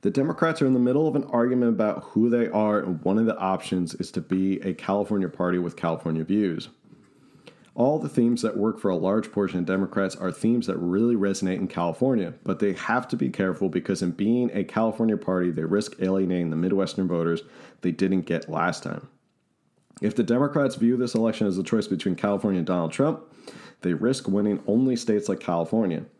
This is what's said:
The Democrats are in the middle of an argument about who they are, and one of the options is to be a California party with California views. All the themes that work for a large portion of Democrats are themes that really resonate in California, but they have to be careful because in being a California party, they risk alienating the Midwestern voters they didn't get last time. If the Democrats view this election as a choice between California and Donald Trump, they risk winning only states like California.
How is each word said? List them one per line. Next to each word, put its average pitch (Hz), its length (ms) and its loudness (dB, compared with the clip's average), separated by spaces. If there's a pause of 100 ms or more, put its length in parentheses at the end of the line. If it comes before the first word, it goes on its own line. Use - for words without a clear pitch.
The 101 100 0
Democrats 156 520 0
are 139 40 4
in 131 60 4
the 127 80 4
middle 131 260 4
of 151 80 0
an 143 100 0
argument 120 500 2
about 107 300 0
who 113 260 2
they 120 180 2
are, 104 320 2
and 82 240 -4
one 98 140 2
of 113 80 4
the 110 120 0
options 92 580 -2
is - 160 -6
to 90 100 -4
be 95 400 0
a 95 100 -2
California 98 560 -2
party 90 300 0
with 87 180 -4
California 80 480 -2
views. 95 460 0 (1040)
All 139 240 2
the - 100 -4
themes 117 340 2
that 110 140 -2
work 104 220 0
for 101 120 0
a 90 60 2
large 95 360 0
portion 95 260 0
of 87 60 0
Democrats 95 520 0
are 92 140 -4
themes 113 360 0
that 95 100 -2
really 98 400 2
resonate 95 400 0
in 92 120 -4
California, 87 680 0 (100)
but 95 140 -2
they 101 160 2
have 123 340 -2
to - 80 -2
be - 140 0
careful 95 400 -2
because 90 320 -2
in 87 80 0
being 117 420 0
a 101 100 -2
California 110 540 0
party, 92 340 0
they 80 140 -2
risk 98 360 -2
alienating 90 500 0
the 78 60 -2
Midwestern 92 520 0
voters 82 340 0 (380)
they 92 100 0
didn't 92 320 0
get 82 280 -4
last 80 320 -2
time. - 260 -10 (920)
If 104 120 0
the 120 80 0
Democrats 139 520 2
view 117 220 2
this 120 180 -2
election 113 320 2
as 92 100 0
a 95 60 -2
choice 107 240 0
between 92 280 -2
California 101 440 0
and 80 80 -2
Donald 87 260 0
Trump, 156 300 0 (580)
they 90 140 0
risk 123 340 0
winning 101 380 0
only 123 300 2
states 104 320 0
like 98 120 -2
California. 87 640 0 (160)